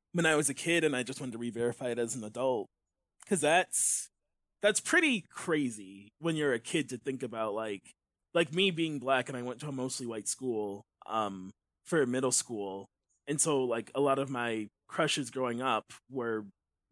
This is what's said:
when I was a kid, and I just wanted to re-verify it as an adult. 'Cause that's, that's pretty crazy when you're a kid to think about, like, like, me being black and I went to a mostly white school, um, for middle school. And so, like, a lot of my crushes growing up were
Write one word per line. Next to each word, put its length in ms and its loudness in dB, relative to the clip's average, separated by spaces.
when 140 2
I 100 6
was 140 4
a 40 -2
kid, 300 2
and 120 4
I 80 0
just 160 -8
wanted 140 -6
to 60 -6
re-verify 500 -2
it 100 -2
as 160 -2
an 80 -6
adult. 440 -2
'Cause 140 0
that's, 680 2
that's 180 4
pretty 500 4
crazy 800 -2
when 160 0
you're 180 2
a 60 0
kid 300 -2
to 80 -6
think 260 -6
about, 300 -2
like, 380 -6
like, 200 2
me 180 4
being 280 -2
black 300 2
and 80 -6
I 60 -6
went 180 -6
to 60 -6
a 40 -4
mostly 360 -4
white 200 -6
school, 560 -4
um, 460 -2
for 200 2
middle 260 0
school. 560 -4
And 120 -2
so, 240 4
like, 320 -2
a 60 2
lot 180 4
of 100 -2
my 380 -2
crushes 420 0
growing 300 -2
up 320 0
were 360 -4